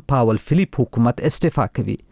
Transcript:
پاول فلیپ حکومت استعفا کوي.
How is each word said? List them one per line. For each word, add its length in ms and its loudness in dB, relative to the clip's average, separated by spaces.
پاول 320 2
فلیپ 380 0
حکومت 480 0
استعفا 360 0
کوي. 180 -4